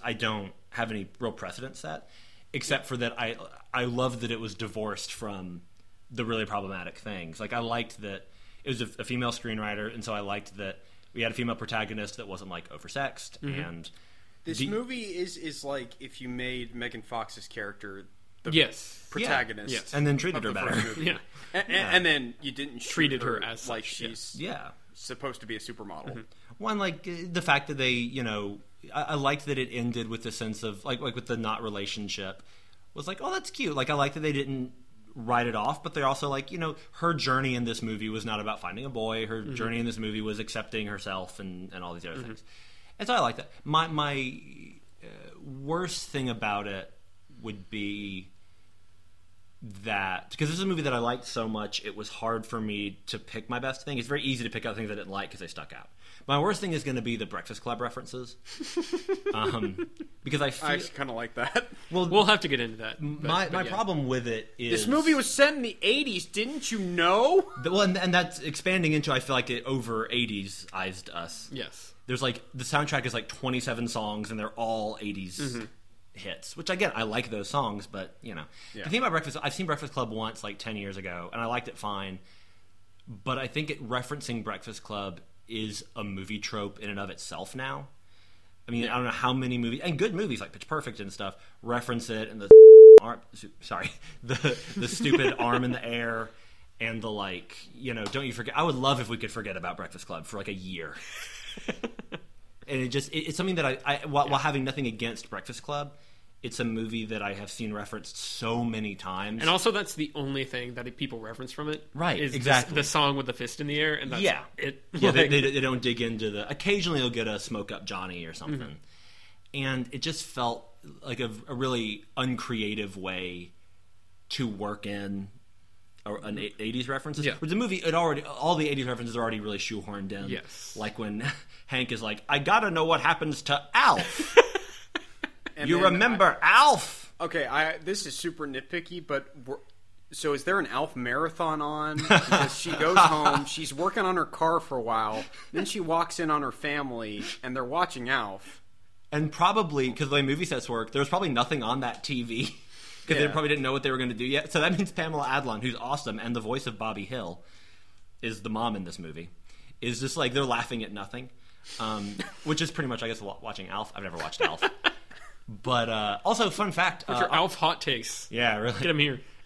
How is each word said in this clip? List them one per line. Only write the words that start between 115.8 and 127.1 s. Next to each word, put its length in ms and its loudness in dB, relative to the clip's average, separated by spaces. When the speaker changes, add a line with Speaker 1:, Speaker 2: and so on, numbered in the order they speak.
Speaker 1:
dig 220 0
into 280 -2
the, 180 -6
occasionally 520 0
you'll 100 2
get 160 -2
a 140 -2
Smoke 320 -6
Up 140 -10
Johnny 400 -8
or 80 -12
something. 260 -4
Speaker 2:
Mm-hmm. 1040 -12
Speaker 1:
And 280 -2
it 100 -6
just 240 -4
felt 420 -2
like 180 -6
a, 100 0
a 60 -6
really 500 0
uncreative 800 -2
way 540 -6
to 160 -2
work 400 -6
in 420 -4
a, 100 -6
an 60 -8
Speaker 2:
Mm-hmm. 180 -8
Speaker 1:
eight-, 220 -6
eighties 280 -2
references. 380 -4